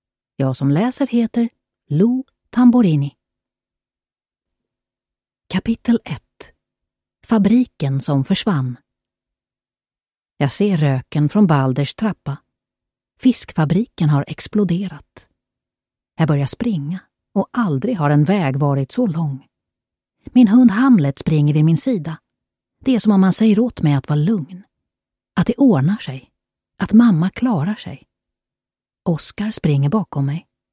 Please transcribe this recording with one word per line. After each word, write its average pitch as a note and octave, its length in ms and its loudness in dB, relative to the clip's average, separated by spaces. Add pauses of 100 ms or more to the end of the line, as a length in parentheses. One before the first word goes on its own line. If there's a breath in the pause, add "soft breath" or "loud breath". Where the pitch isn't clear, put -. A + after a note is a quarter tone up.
(360)
Jag C3 220 -2
som C#3 140 0
läser B3 360 -2
heter A#3 420 -2 (380)
Lo A#3 380 0 (240)
Tamborini. A3 680 2 (2250)
Kapitel A3+ 580 -2
ett. - 480 -16 (720)
Fabriken G3+ 760 0
som C#3 240 -2
försvann. C#3 520 -2 (1600)
Jag C#3 140 -2
ser G3+ 260 0
röken D3 520 -2
från G#3 180 4
Balders C3+ 480 0
trappa. F3+ 420 -6 (840)
Fiskfabriken E3 920 0
har C#3+ 180 0
exploderat. F3+ 1000 -6 (840)
Jag D#3+ 120 0
börjar C#3+ 180 0
springa F3+ 540 -4 (340)
och G3 180 -2
aldrig G3+ 460 -2
har D3 120 0
en D3 140 4
väg D3+ 340 0
varit C#3 340 -2
så A#3+ 160 -2
lång. D3+ 400 -6 (800)
Min B3 220 4
hund A#3+ 240 6
Hamlet G3+ 480 2
springer D3+ 340 2
vid D#3 120 2
min E3 120 4
sida. E3+ 420 -6 (600)
Det C4 160 0
är G#3+ 40 0
som G#3+ 120 2
om F#3+ 120 4
han F#3+ 100 2
säger A3 260 2
åt A#3+ 220 -4
mig D3 120 2
att C3+ 160 -2
vara D3 100 0
lugn. F3+ 440 -4 (720)
Att F3 120 0
det A#3 100 -2
ordnar G3 400 2
sig. - 340 -14 (460)
Att - 160 -2
mamma G3 360 4
klarar G#3 460 -4
sig. - 320 -16 (960)
Oscar G3+ 480 -4
springer C#3+ 380 0
bakom D3 360 -2
mig. C#3+ 220 -6 (260)